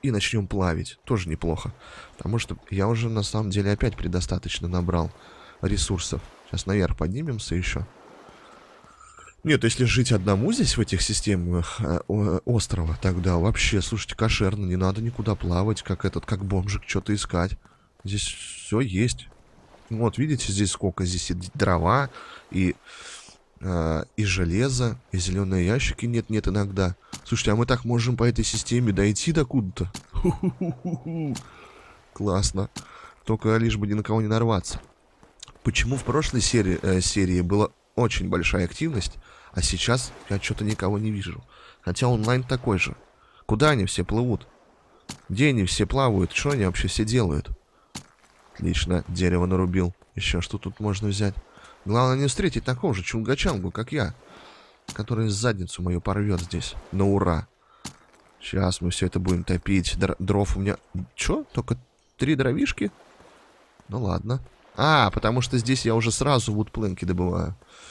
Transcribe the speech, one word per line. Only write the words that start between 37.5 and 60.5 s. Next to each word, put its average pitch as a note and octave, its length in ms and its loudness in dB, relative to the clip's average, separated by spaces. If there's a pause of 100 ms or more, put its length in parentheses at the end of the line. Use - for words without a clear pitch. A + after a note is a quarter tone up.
очень G#2+ 340 0
большая F2+ 360 2
активность, C#3+ 540 -4 (340)
а F#2 80 -2
сейчас A#2 520 0 (180)
я G2 80 0
че-то - 260 -4
никого G#2 340 0
не G#2+ 120 -2
вижу? G2 340 -6 (380)
Хотя G#2+ 260 0
онлайн B2 340 2
такой B2 360 0
же. - 180 -2 (500)
Куда A2+ 240 4
они A2+ 140 2
все F2+ 200 -2
плывут? A2+ 440 0 (800)
Где B2 200 2
они A2+ 160 4
все G2 220 0
плавают? A2+ 460 2
Что - 180 0
они B2 140 2
вообще F#2 240 0
все A2 160 0
делают? G#2+ 460 0 (1040)
Отлично, F2 540 0
дерево F2+ 380 2
нарубил. F#2 480 2 (200)
Еще F#2 260 -2
что - 180 -6
тут - 220 -10
можно G#2 280 -2
взять? G2 260 0 (500)
Главное B2+ 320 2
не C#3 120 0
встретить E3 360 -2
такого B2+ 300 0
же F#2+ 80 -4
чунгачангу, A2+ 680 -2
как A#2 220 -6
я, B2 220 -2 (800)
который A2 360 -2
задницу G2+ 540 -2
мою F2 180 0
порвет G2+ 400 0
здесь. - 340 -6 (180)
На G2 120 2
ура. F#2+ 420 2 (920)
Щас F#2 400 -2
мы F2+ 100 0
все - 160 0
это - 140 -2
будем F2+ 240 2
топить. F#2 540 0
Др-, F#2+ 200 0
дров G2 380 2